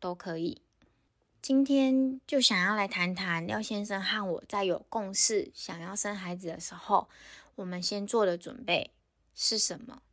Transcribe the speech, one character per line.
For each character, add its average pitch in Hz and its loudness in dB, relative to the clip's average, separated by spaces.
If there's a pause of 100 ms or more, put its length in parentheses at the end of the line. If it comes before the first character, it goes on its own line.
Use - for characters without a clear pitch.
都 180 -4
可 170 -8
以。 170 -4 (800)
今 269 4
天 262 4
就 285 4
想 220 6
要 190 2
来 202 0
谈 180 0
谈 175 -2
廖 214 -2
先 208 -4
生 196 -4
和 202 -2
我 175 -4
在 202 0
有 175 0
共 202 -4
识 202 2
想 170 -12
要 180 -10
生 208 -4
孩 180 -8
子 180 -10
的 160 -10
时 175 -8
候， 185 2 (460)
我 202 -10
们 180 -6
先 202 -4
做 214 4
的 175 2
准 - -14
备 - -2 (420)
是 - 0
什 165 0
么？ - -18 (100)